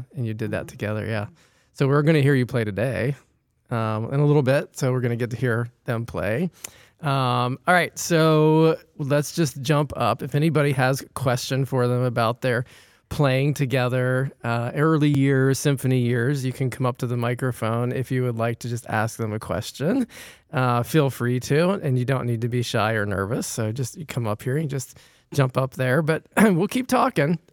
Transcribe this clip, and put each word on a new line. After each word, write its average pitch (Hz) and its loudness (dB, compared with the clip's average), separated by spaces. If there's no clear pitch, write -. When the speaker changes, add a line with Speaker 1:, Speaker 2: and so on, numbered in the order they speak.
Speaker 1:
And 123 -6
you 110 -4
did 110 -6
that 104 -4
Speaker 2:
Mm-hmm. - -12
Speaker 1:
together, 107 -6
yeah. 107 -4
So 143 -2
we're 143 4
gonna 151 4
hear 143 6
you 127 2
play 120 -2
today, 107 -2
um, 110 -2
in 139 0
a 147 4
little 147 4
bit. 139 0
So 131 -2
we're 127 0
gonna 120 0
get 117 -4
to 120 -6
hear 117 0
them 117 -4
play. 110 -2
Um, 131 0
all 180 6
right, 160 0
so 156 4
let's 147 -2
just 143 0
jump 147 0
up. 117 0
If 139 -8
anybody 147 2
has 131 2
a - -16
question 131 -2
for 123 0
them 123 0
about 120 0
their 123 0
playing 139 2
together, 127 0
uh, 117 -2
early 151 2
years, 135 4
symphony 131 2
years, 123 0
you 131 -2
can 127 -2
come 127 -2
up 123 -4
to - -4
the 120 -2
microphone 120 -2
if 127 -4
you 127 0
would 123 -2
like 113 -2
to - -10
just 117 -6
ask 110 -2
them 113 -4
a 107 -4
question. 160 -4
Uh, 123 2
feel 139 2
free 123 -2
to, 151 0
and 127 0
you 123 -2
don't 127 -2
need 120 -2
to 120 -2
be 120 -2
shy 113 0
or 107 0
nervous. 101 -2
So 110 -4
just 123 -6
you 156 -12
come 120 -4
up 107 -4
here 131 -2
and 160 -2
just 135 -8
jump 135 0
up 131 -2
there. 131 2
But 156 -2
<clears throat> - -2
we'll 202 4
keep 254 -4
talking, 202 2